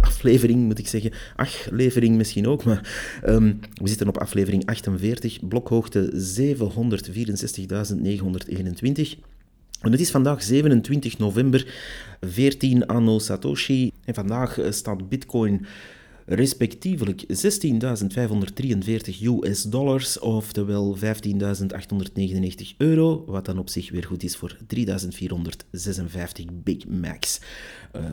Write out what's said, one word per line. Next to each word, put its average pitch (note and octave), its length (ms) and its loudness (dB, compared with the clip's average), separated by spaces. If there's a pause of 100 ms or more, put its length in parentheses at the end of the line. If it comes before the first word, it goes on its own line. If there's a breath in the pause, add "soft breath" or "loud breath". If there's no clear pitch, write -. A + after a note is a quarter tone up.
aflevering, A#2+ 600 6
moet A2 160 2
ik - 80 -8
zeggen, A2 240 -2 (240 loud breath)
ach-levering B2 800 2
misschien A2 320 2
ook, C#3+ 160 2
maar, - 600 -2
ehm, A2 300 6 (200)
we G2 140 -4
zitten G#2 200 0
op - 100 0
aflevering G2 480 0
achtenveertig, G#2 840 -2
blokhoogte A2+ 640 0
zevenhonderdvierenzestigduizend G#2 1900 -2
negenhonderdeenentwintig. F#2+ 1160 -2 (640)
En A2 100 2
het C3 80 6
is F3 120 0
vandaag C#3 320 2
zevenentwintig C3+ 720 4
november, B2 560 2 (480 loud breath)
veertien B2+ 640 2
anno A2+ 320 4
Satoshi. C3 720 0 (140)
En A#2+ 80 -4
vandaag, A2+ 440 -2
eh, G2+ 140 0
staat F#2+ 380 -6
Bitcoin G#2+ 560 0 (640 loud breath)
respectievelijk A#2 960 0
zestienduizend B2 840 0
vijfhonderddrieënveertig G#2+ 1080 -2
U A#2 200 2
S - 220 -2
dollars, C3 560 0
oftewel G#2 720 0
vijftienduizend G2+ 800 -2
achthonderdnegenennegentig F#2+ 1040 -4
euro, D#3+ 500 4
wat F#2+ 180 -6
dan F#2 120 -4
op F#2 120 -6
zich - 220 -8
weer F2 120 -4
goed E2+ 200 -6
is F2 120 -6
voor - 220 -12 (100)
drieduizend F#2+ 480 -4
vierhonderdzesenvijftig F2 1300 -8 (180)
Big - 240 -4
Macs. - 540 -6 (500 loud breath)
Eh, - 100 -10 (120)